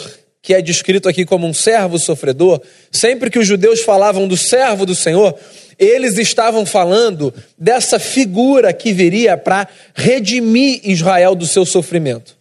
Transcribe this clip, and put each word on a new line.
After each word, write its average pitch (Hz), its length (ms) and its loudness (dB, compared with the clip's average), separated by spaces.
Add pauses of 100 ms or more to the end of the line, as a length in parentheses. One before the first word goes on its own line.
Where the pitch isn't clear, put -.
(420)
que - 120 0
é 185 80 2
descrito 190 460 0
aqui 175 180 -2
como 170 220 -2
um 160 60 -6
servo 196 440 0
sofredor, 156 640 0 (300)
sempre 240 380 -2
que 240 100 -2
os 214 80 2
judeus 208 340 2
falavam 196 460 0
do 185 100 -2
servo 233 480 0
do 180 100 -4
Senhor, 180 420 0 (420)
eles 226 380 2
estavam 220 480 0
falando 180 680 0 (240)
dessa 226 400 0
figura 240 760 0
que 220 200 -4
viria 185 440 2
pra 190 300 -2 (280)
redimir 240 880 0
Israel 185 500 2
do 170 140 -4
seu 185 180 2
sofrimento. 160 760 -4